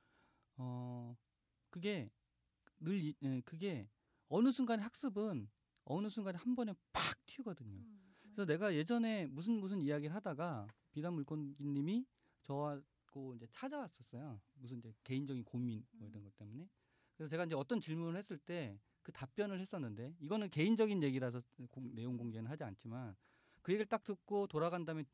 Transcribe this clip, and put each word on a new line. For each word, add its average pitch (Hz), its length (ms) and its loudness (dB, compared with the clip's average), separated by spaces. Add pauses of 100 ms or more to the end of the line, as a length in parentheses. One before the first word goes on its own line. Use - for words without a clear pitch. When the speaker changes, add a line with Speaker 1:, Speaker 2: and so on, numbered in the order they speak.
(600)
Speaker 1:
어, 123 560 -4 (540)
그게 175 400 -2 (680)
늘 180 200 2
이-, 151 220 0
예, 131 200 2
그게 160 460 -4 (400)
어느 233 220 8
순간에 233 320 2
학습은 202 680 -2 (360)
어느 196 240 0
순간에 196 300 -2
한 247 160 2
번에 226 200 0 (180)
팍 - 340 0
튀거든요. 131 520 -8
Speaker 2:
음, 208 420 -18
Speaker 1:
그래서 - 220 -6
Speaker 2:
맞아요. 190 40 2
Speaker 1:
내가 170 280 4
예전에 214 520 4
무슨, 170 340 2
무슨 190 200 0
이야기를 147 360 2
하다가 151 500 -2 (240)
비단 170 240 -2
물고기님이 143 920 0 (380)
저하고 139 960 -4
이제 113 140 -12
찾아왔었어요. 156 920 -8 (140)
무슨 127 240 -10
이제 113 140 -12 (120)
개인적인 131 400 -2
고민 120 480 -2
뭐 117 160 -14
이런 104 140 -12
Speaker 2:
음. - 20 -16
Speaker 1:
것 98 120 -20
때문에. 120 320 -12 (480)
그래서 156 140 -8
제가 165 140 2
이제 160 100 0
어떤 139 260 2
질문을 165 380 -2
했을 202 200 -6
때 139 400 -4 (300)
그 - 40 -12
답변을 202 460 -2
했었는데 139 600 -4
이거는 196 300 0
개인적인 202 520 6
얘기라서 127 380 2 (300)
공-, 131 240 -8
내용 120 240 -2
공개는 113 320 -4
하지 151 140 -6
않지만 113 520 -8 (460)
그 175 100 2
얘기를 214 140 4
딱 214 180 0
듣고 202 440 0
돌아간 170 360 2
다음에 156 180 -2 (120)